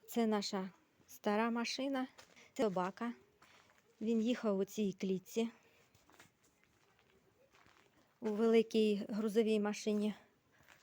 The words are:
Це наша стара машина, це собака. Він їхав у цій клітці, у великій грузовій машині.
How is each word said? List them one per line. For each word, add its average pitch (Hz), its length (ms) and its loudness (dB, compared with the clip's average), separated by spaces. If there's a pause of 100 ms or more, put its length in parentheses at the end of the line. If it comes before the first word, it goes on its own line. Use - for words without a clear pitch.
Це 233 200 0
наша 202 420 -2 (380)
стара 214 420 -2
машина, 254 580 -4 (460)
це 262 100 0
собака. 196 500 -2 (880)
Він 220 200 2
їхав 220 360 0
у 190 80 0
цій 196 280 -2
клітці, 190 560 -2 (2750)
у 220 80 -2
великій 220 800 4
грузовій 214 500 2
машині. 208 560 -2 (680)